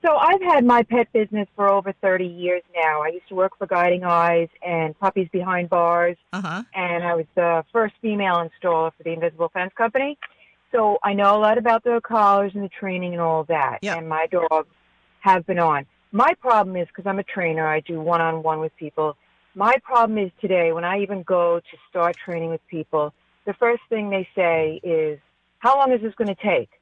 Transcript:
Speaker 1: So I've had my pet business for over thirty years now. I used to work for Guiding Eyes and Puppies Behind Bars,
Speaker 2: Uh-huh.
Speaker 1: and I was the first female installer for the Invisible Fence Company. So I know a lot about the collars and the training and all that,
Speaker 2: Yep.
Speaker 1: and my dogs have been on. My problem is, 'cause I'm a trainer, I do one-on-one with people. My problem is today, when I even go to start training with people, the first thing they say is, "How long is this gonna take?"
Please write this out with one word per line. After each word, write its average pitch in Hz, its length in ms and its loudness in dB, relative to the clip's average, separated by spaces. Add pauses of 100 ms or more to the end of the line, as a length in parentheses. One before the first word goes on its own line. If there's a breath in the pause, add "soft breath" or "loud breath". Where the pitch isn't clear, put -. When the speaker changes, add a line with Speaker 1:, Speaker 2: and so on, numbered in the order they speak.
Speaker 1:
So 311 120 4
I've 370 260 4
had 311 220 4
my 240 180 6
pet 233 300 0
business 214 440 -2
for 202 120 2
over 196 320 2
thirty 185 260 0
years 175 360 -4 (120)
now. 160 280 0
I 156 60 -2
used 170 200 -8
to 196 60 -14
work 190 240 0
for 196 80 -6
Guiding 180 380 0
Eyes 170 440 2 (160)
and 165 360 -4
Puppies 190 320 0
Behind 180 380 -2
Bars, 170 460 2 (160)
Speaker 2:
Uh-huh. 185 300 -6 (120)
Speaker 1:
and 175 280 -4
I 170 120 -2
was 165 200 -4
the 170 380 0
first 220 300 -2
female 202 340 0
installer 165 580 -2
for - 80 -20
the 165 100 -6
Invisible 165 360 -4
Fence 185 260 -6
Company. 262 440 -2 (520 loud breath)
So 214 320 2
I 208 120 0
know 202 220 4
a 214 40 2
lot 214 180 2
about 226 240 2
the 233 220 0
collars 202 500 2
and 202 80 -6
the 196 60 -8
training 180 440 -6
and 170 100 -6
all 160 220 0
that, 147 380 -2
Speaker 2:
Yep. 190 160 -6
Speaker 1:
and 160 100 -10
my 160 180 -2
dogs 160 420 0 (520)
have 185 260 2
been 180 120 -2
on. 151 280 0 (260)
My 262 280 2
problem 208 360 2
is, 170 140 -4
'cause 185 160 -12
I'm 196 120 -2
a 196 60 -6
trainer, 160 420 -4
I 156 140 0
do 165 200 -8
one-on-one 160 600 -2
with 160 160 -8
people. 156 400 -6 (380)
My 220 280 2
problem 226 360 2
is 190 120 -2 (100)
today, 175 320 2
when 170 120 -4
I 190 160 -4
even 196 220 -6
go 170 380 2
to - 160 -20 (120)
start 175 280 -2
training 165 340 -8
with 160 180 -8
people, 151 440 -4 (320)
the 202 100 -6
first 240 340 0
thing 208 220 -4
they 190 240 -4
say 165 480 0
is, 156 360 -2 (400)
"How 269 200 4
long 269 140 4
is 240 100 2
this 220 120 -6
gonna 202 200 -4
take?" 165 360 -2 (120)